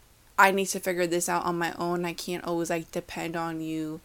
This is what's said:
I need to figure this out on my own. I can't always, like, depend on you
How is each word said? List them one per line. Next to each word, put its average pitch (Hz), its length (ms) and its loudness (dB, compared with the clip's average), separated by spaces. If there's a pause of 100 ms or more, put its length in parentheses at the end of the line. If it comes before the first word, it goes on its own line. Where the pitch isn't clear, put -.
(360)
I 196 140 10
need 196 180 2
to 190 120 -4
figure 180 260 0
this 175 220 0
out 175 160 0
on 175 140 0
my 170 160 0
own. 175 320 -2
I 170 80 -4
can't - 300 -6
always, 170 260 -2
like, 165 200 -4
depend 170 460 -6
on 165 240 -4
you 160 440 -6